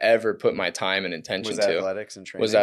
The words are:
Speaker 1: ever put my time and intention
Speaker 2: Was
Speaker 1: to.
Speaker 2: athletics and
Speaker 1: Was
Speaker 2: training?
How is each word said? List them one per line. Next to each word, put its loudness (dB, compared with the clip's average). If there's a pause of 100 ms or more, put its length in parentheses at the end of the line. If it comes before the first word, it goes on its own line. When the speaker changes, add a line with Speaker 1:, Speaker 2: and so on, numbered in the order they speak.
Speaker 1:
ever 4
put 0
my -2
time -2
and -4
intention -6
Speaker 2:
Was 0
Speaker 1:
to. 2
Speaker 2:
athletics -6
and -16 (140)
Speaker 1:
Was 0
Speaker 2:
training? 4